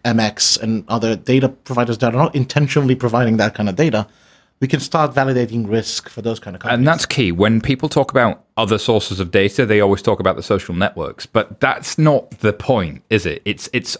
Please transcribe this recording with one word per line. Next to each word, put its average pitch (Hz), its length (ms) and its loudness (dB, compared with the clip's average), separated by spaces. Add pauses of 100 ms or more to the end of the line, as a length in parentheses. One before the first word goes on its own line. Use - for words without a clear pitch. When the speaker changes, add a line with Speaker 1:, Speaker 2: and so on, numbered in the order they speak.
Speaker 1:
M 117 120 2
X - 380 0
and 110 320 -4
other 113 300 -2
data 131 320 2
providers 120 480 -4
that 117 180 0
are - 20 -2
not 156 160 2
intentionally 135 640 0
providing 117 420 2
that 107 180 0
kind 104 120 -2
of 95 80 -4
data, 110 320 0 (540)
we 131 80 0
can 151 100 0
start 147 340 0
validating 120 560 0
risk - 380 -4
for - 140 -14
those 110 180 -4
kind 92 160 -14
of 87 60 -16
companies. 120 180 0
Speaker 2:
And 135 80 4
that's 165 180 2
key. 98 280 0
When 107 260 4
people 131 300 -2
talk - 200 0
about 117 360 0 (120)
other 110 200 2
sources 101 420 0
of 87 120 -4
data, 101 340 2
they 107 140 4
always 98 220 4
talk 104 180 0
about 95 160 0
the - 80 -8
social 92 320 -2
networks. 85 500 -4
But - 360 -4
that's - 360 -2
not 151 320 2 (120)
the 107 100 2
point, 98 580 -2
is 104 160 0
it? 78 200 -6
It's, - 260 -8
it's - 280 -6